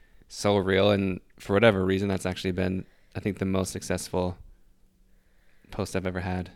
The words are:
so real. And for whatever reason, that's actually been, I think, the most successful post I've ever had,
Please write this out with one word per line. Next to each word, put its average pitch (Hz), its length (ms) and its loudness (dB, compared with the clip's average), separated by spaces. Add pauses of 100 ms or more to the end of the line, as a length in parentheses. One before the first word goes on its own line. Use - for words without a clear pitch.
(280)
so 104 300 0
real. 95 340 4
And 98 300 0 (180)
for - 140 -2
whatever 98 320 6
reason, 95 240 2
that's 95 160 -2
actually 92 260 -2
been, 92 340 -2 (300)
I 104 60 -8
think, 95 180 -4
the 98 60 0
most 95 260 0
successful 92 640 -4 (1300)
post - 240 -6
I've 92 120 -2
ever 90 120 -4
had, 92 360 -4